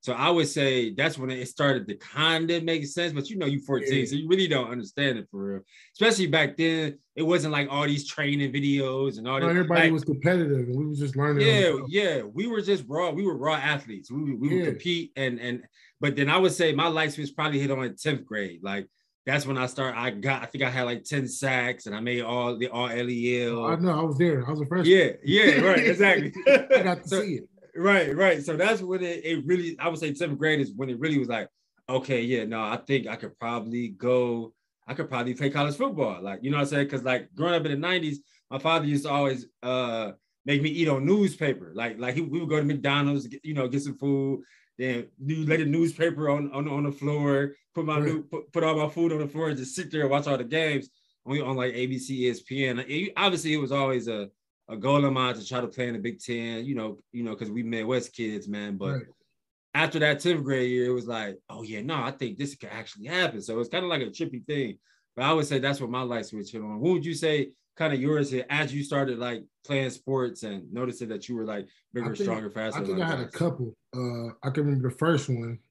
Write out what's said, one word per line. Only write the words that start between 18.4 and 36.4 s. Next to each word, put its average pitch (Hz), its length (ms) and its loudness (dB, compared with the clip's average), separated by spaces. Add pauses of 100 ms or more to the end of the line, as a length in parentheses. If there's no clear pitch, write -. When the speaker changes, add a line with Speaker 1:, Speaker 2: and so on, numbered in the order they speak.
Speaker 1:
Like, 98 260 -6 (380)
that's 143 200 0
when 135 120 -2
I 127 80 0
start, 127 300 -4
I 120 160 -4
got, 113 300 -2
I 117 40 -10
think 135 180 -4
I 127 60 0
had, 127 140 -2
like, 120 200 -4
ten 139 240 -2
sacks, 127 560 -2
and 104 100 -6
I 107 60 -6
made 120 220 -2
all 120 340 -2
the, 120 120 -2
all 120 200 -2
L 120 220 -2
E 120 340 0
L. 117 220 -2
Speaker 2:
I 165 100 2
know, 175 220 2
I 160 40 0
was 156 140 0
there. 143 300 4
I 135 40 -4
was 151 120 -2
a 139 40 -4
freshman. 175 300 6
Speaker 1:
Yeah, 160 160 6 (100)
yeah, 254 380 8
right, 190 260 6
Speaker 2:
<laughs> - 0 -
Speaker 1:
exactly. 175 460 6 (420)
Speaker 2:
I 220 80 8
got 180 200 0
to - 60 -12
Speaker 1:
So 190 120 2
Speaker 2:
see 190 140 -2
it. - 140 -8 (280)
Speaker 1:
Right, 170 400 4
right. 170 260 6
So 156 140 -2
that's 196 260 2
when 185 200 -2
it, 170 220 -6
it 156 220 -2
really, 170 320 0
I 170 100 -2
would 165 100 -4
say 151 140 -2
tenth 143 260 -2
grade 151 220 2
is 135 140 -2
when 131 160 -6
it 120 80 -6
really 147 200 2
was 123 100 0
like, 110 200 -4 (400)
"Okay, 131 340 0
yeah, 120 220 0
no, 113 160 -6
I 110 240 -4
think 135 220 0
I 107 80 -6
could - 240 -14
probably 117 520 -4
go, 120 640 0 (340)
I 127 60 -8
could 135 140 -6
probably 123 260 -4
play 139 160 0
college 147 260 0
football." 147 440 -2
Like, 98 220 -8